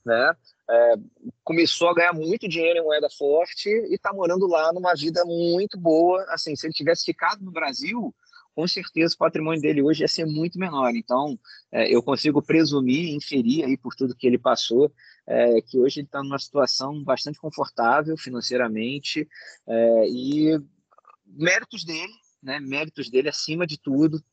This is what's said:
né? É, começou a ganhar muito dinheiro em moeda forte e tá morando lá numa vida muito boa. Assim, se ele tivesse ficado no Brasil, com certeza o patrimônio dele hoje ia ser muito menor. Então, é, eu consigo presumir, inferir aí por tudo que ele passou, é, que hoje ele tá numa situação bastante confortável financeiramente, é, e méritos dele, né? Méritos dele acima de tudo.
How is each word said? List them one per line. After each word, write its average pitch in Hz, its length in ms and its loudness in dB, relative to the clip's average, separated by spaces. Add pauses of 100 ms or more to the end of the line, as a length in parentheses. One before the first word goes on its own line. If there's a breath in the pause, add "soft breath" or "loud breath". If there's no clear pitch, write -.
né? 120 280 2 (340 soft breath)
É, 117 260 6 (500)
começou 170 460 2
a 175 40 2
ganhar 170 200 4
muito 165 340 -4
dinheiro 170 320 0
em 165 40 0
moeda 151 340 0
forte 151 520 0
e 214 280 0
tá 196 160 -4
morando 190 340 0
lá 165 260 4
numa 180 220 0
vida 165 300 0
muito 170 520 0
boa. 170 520 4
Assim, 156 260 -6
se 143 100 -8
ele 160 80 -6
tivesse 160 320 0
ficado 190 380 -4
no 185 80 -12
Brasil, 160 640 -6 (400 soft breath)
com 156 120 -2
certeza 165 460 -2
o - 40 -10
patrimônio 160 440 -2
dele 151 220 2
hoje 151 180 2
ia 147 60 2
ser - 180 -4
muito 156 320 -4
menor. 139 380 -2
Então, 127 420 -2 (340 loud breath)
é, 113 220 2
eu 120 80 6
consigo 143 400 0
presumir, 147 720 2
inferir 143 520 0
aí 131 120 0
por - 160 -12
tudo 127 220 -4
que - 100 -2
ele 123 140 4
passou, 127 520 2 (360 soft breath)
é, 117 340 4
que - 160 -6
hoje 135 220 2
ele 143 80 -10
tá 143 160 -10
numa 139 160 -6
situação 139 640 -2
bastante 139 340 -4
confortável 151 800 0
financeiramente, 123 1120 -4 (400 loud breath)
é, 113 400 4
e 147 520 0 (640)
méritos 180 580 -2
dele, 170 300 -10 (280)
né? 139 180 -10
Méritos 139 500 -8
dele 131 180 0
acima 160 400 -4
de 147 100 -10
tudo. 151 560 0